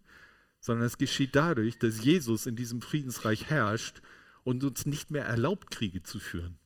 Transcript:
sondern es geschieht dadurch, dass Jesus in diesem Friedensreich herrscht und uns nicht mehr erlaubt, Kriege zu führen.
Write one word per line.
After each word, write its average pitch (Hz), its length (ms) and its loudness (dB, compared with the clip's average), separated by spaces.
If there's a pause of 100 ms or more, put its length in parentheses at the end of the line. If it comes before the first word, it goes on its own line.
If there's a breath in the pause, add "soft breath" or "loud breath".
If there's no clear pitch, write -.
(600 soft breath)
sondern 117 260 2
es 120 140 -2
geschieht 135 360 2
dadurch, 139 440 4
dass 110 240 2
Jesus 127 420 4
in 120 100 -4
diesem 120 260 -6
Friedensreich 123 680 -2
herrscht 117 520 0 (420 soft breath)
und 127 200 -2
uns 135 220 -2
nicht 147 240 -4
mehr 143 160 -4
erlaubt, 117 460 0
Kriege 95 320 -4
zu - 160 -10
führen. 87 460 -8